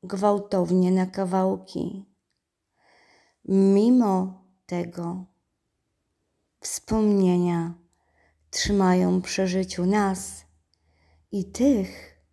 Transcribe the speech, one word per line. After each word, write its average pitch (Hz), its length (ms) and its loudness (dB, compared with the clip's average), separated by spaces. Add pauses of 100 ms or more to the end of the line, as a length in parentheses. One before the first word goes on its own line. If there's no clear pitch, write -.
gwałtownie 185 880 0
na 185 140 2
kawałki. 190 1000 -4 (1400)
Mimo 196 960 2 (220)
tego 175 600 -8 (1300)
wspomnienia 180 1120 0 (800)
trzymają 185 680 2
przy 190 260 -4
życiu 185 380 -4
nas 190 600 -2 (880)
i 190 200 -6
tych 233 680 -2 (120)